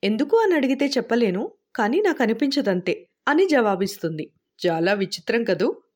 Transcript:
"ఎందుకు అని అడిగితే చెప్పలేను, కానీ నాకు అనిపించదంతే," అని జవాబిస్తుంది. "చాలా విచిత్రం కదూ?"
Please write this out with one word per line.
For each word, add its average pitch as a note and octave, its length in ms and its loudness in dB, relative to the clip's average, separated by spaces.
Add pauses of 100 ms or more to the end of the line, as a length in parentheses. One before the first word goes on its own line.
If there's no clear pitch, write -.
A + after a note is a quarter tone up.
"ఎందుకు A3 320 2
అని G#4 180 4
అడిగితే C4+ 320 0
చెప్పలేను, A#3 640 -2 (260)
కానీ A#3+ 240 0
నాకు F4+ 220 0
అనిపించదంతే," A3 840 -2 (200)
అని E4+ 200 2
జవాబిస్తుంది. F#3+ 840 0 (360)
"చాలా E3+ 260 2
విచిత్రం G#3 520 -2
కదూ?" G3 320 -2 (200)